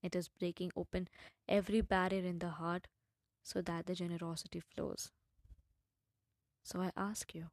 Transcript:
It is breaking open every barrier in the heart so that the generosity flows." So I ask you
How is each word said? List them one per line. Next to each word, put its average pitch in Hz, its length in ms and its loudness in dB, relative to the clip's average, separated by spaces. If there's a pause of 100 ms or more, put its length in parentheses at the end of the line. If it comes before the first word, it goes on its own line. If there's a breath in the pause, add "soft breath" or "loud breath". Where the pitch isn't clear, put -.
It 180 140 -2
is 180 140 0
breaking 175 460 -2
open 180 320 -2 (400 loud breath)
every 202 340 6
barrier 185 440 4
in 175 140 0
the 175 100 0
heart 165 380 -2 (560)
so - 180 -2
that 170 240 -2
the 185 100 0
generosity 170 640 -4
flows." - 520 -6 (1500)
So - 180 -4
I 185 160 2
ask 202 360 -2
you 165 200 -8